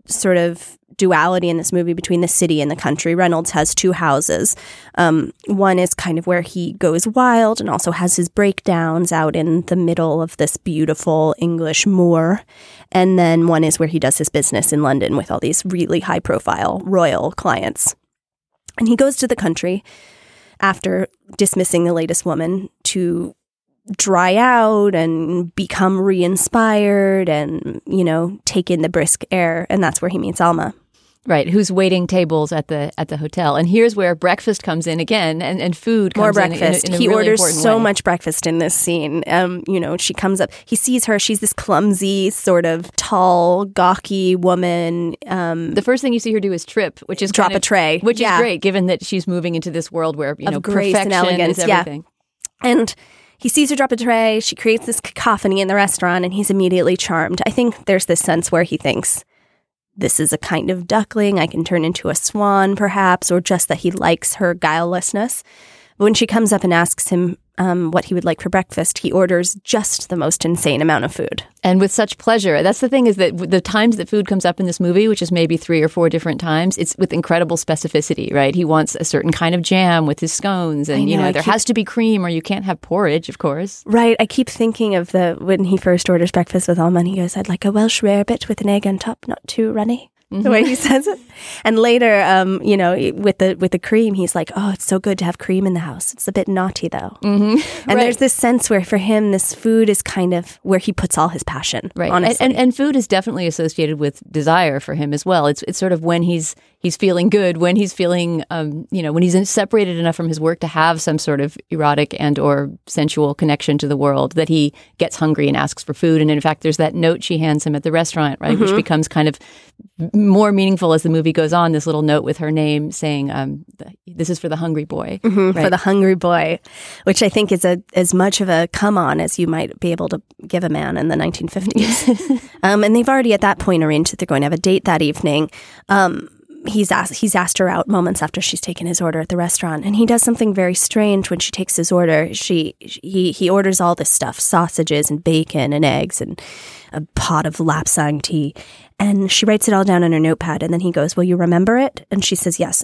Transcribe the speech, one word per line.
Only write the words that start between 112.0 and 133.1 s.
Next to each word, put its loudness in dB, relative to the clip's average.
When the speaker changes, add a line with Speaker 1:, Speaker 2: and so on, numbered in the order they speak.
Speaker 2:
and 0
or 0
sensual 0
connection 0
to -2
the 0
world, 0
that -2
he 2
gets -2
hungry 0
and 0
asks -4
for -8
food. 2
And 2
in 0
fact, -2
there's 0
that 0
note 0
she -4
hands 0
him -2
at -6
the -2
restaurant, -2
right, 0
which 2
Speaker 1:
Mm-hmm. 2
Speaker 2:
becomes 0
kind 2
of -6
m-, 2
more 6
meaningful 2
as 2
the 2
movie 2
goes 0
on, 2
this 0
little -2
note 2
with -4
her -4
name 0
saying, -4
um, -6
th-, -20
"This -6
is -4
for -6
the -2
hungry -4
boy." -10
Speaker 1:
Mm-hmm, 2
Speaker 2:
Right. 0
Speaker 1:
for 4
the 2
hungry 2
boy, 0
which 2
I 4
think 0
is 0
a, 2
as 0
much 2
of -2
a 2
come 0
on 0
as -4
you 0
might -4
be -2
able -4
to -6
give -2
a -2
man -4
in -2
the 0
nineteen -4
fifties. 0
Speaker 2:
<laughs> -10
Speaker 1:
Um, 4
and 4
they've 4
already 2